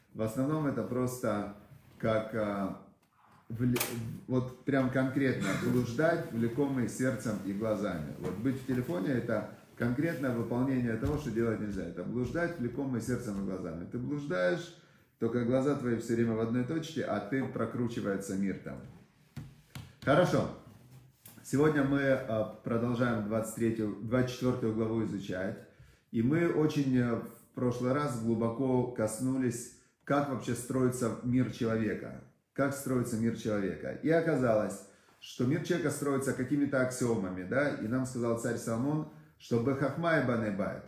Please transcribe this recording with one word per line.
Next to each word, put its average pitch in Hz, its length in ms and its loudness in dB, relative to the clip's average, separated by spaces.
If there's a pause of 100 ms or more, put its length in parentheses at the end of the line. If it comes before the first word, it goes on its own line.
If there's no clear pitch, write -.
(120)
В - 80 -6
основном 139 460 0
это 120 160 0
просто 113 720 -2 (440)
как, 110 360 0
а, 101 480 -2 (680)
вли-, 123 320 2 (460)
вот 127 380 -2
прям 131 260 2
конкретно 131 580 0 (160)
блуждать, 127 680 2
влекомый 120 560 0
сердцем 120 480 -2 (100)
и 98 60 -2
глазами. 98 640 -2
Вот - 200 -6
быть 123 220 0
в - 60 -12
телефоне — 143 440 -2
это 110 460 0 (200)
конкретное 131 580 0
выполнение 120 600 0
того, 143 220 0
что - 120 -6
делать 110 300 2
нельзя. 98 240 -4
Это 87 180 -8
блуждать, 127 560 -2
влекомый 120 440 -2
сердцем 107 400 -4
и 98 40 -4
глазами. 87 380 -6
Ты 120 140 -8
блуждаешь, 151 760 -2 (440)
только 117 260 0
глаза 131 300 2
твои 120 240 0
все 120 160 -2
время 113 180 4
в 110 80 0
одной 120 240 0
точке, 151 400 -4
а 104 160 -2
ты 135 240 -2
прокручивается 110 920 -2
мир 98 280 0
там. 67 160 -10 (1200)
Хорошо. 147 460 4 (960)
Сегодня 147 400 4
мы, 139 200 2
а, 113 600 2
продолжаем 117 600 0
двадцать 110 300 -2
третью, 110 440 0
двадцать 127 320 2
четвертую 117 420 0
главу 110 300 0
изучать. 98 540 -4 (520)
И 113 120 2
мы 165 260 4
очень, 143 480 2
э, 120 200 2
в - 380 -10
прошлый 123 380 0
раз 139 300 -2
глубоко 117 720 2
коснулись, 127 840 0 (260)
как 139 260 2
вообще 120 240 -2
строится 123 680 0
мир 127 300 2
человека. 113 680 -2 (320)
Как 139 180 2
строится 123 440 -2
мир 113 200 2
человека. 95 560 -2 (100)
И 139 60 0
оказалось, 127 720 4 (400)
что - 240 -4
мир 151 200 2
человека 160 260 0
строится 139 420 0
какими-то 135 480 0
аксиомами, 104 600 0
да, 127 320 0
и 113 120 -4
нам 127 200 0
сказал 120 320 -2
царь 117 180 -2
Соломон, 139 540 -2 (280)
что 117 240 0
«Бехахма 147 580 2
и 127 60 2
банебайт». 104 600 -2